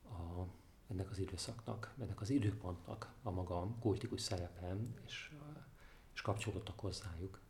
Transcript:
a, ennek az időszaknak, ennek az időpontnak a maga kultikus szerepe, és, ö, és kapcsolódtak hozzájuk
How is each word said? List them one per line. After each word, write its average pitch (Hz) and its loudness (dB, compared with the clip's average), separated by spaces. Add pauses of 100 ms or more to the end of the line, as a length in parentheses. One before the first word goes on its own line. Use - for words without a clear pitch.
a, 87 -2 (480)
ennek 95 0
az 95 -2
időszaknak, 104 -2
ennek - -2
az 107 0
időpontnak 104 4 (100)
a - 0
maga 90 4 (140)
kultikus 98 4
szerepe, 87 0 (300)
és, - -8
ö, 147 -8 (560)
és - -4
kapcsolódtak 98 0
hozzájuk 87 -4